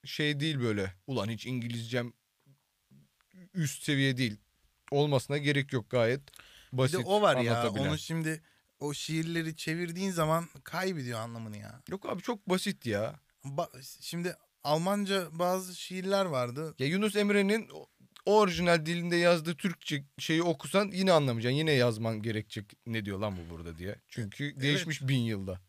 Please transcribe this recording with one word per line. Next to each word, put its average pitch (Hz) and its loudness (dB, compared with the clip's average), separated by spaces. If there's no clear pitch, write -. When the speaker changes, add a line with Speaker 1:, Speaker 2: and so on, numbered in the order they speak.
Speaker 1:
şey 147 -2
değil 151 -2
böyle, 101 0
"Ulan 113 -2
hiç 117 -8
İngilizcem 120 -4
üst 160 -2
seviye 135 2
değil." 117 0
Olmasına 143 2
gerek 143 0
yok, 117 -4
gayet 123 2
Speaker 2:
Bir 131 -4
de - 0
Speaker 1:
basit 131 2
Speaker 2:
o 208 4
var 160 6
ya, 117 2
Speaker 1:
anlatabilen. - 0
Speaker 2:
onu 156 0
şimdi 160 -4
o 143 -4
şiirleri 160 -4
çevirdiğin 170 -4
zaman 165 0
kaybediyor 160 -4
anlamını 113 -8
ya. 107 -16
Speaker 1:
Yok 190 -8
abi, 180 -6
çok 226 -6
basit 185 -2
ya. 101 -2
Speaker 2:
Ba-, 139 -10
şimdi 170 -6
Almanca 185 2
bazı 180 0
şiirler 190 0
vardı. 139 -2
Speaker 1:
Ya 131 0
Yunus 196 2
Emre'nin 202 4
o, - -16
orijinal 175 6
dilinde 170 0
yazdığı 170 4
Türkçe 156 -4
şeyi 165 2
okusan 180 0
yine 185 4
anlamayacaksın. 127 4
Yine 156 2
yazman 113 2
gerekecek, 107 -6
"Ne 113 -4
diyor 98 -4
lan 101 -2
bu 85 -10
burada?" 82 -12
diye. 95 -8
Çünkü 113 -8
Speaker 2:
Evet. 143 -10
Speaker 1:
değişmiş 147 0
bin 135 2
yılda. 98 -2